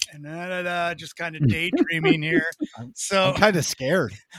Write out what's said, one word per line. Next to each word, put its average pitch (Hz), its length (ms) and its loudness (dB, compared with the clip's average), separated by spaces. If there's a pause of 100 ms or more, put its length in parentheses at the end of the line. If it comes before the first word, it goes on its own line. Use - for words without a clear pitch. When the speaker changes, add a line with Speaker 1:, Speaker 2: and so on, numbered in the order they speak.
(140)
Speaker 1:
and 147 100 -14
da, 165 240 -8
da, 180 140 -4
da, 175 320 -2
just 165 240 -14
kinda 165 220 -6
Speaker 2:
<laughs> 147 80 4
Speaker 1:
daydreaming 165 720 2
here. 311 240 0 (320)
Speaker 2:
I'm, - 180 -14
Speaker 1:
So 190 360 2
Speaker 2:
I'm - 40 0
kinda 196 280 4
scared. 135 500 0 (260)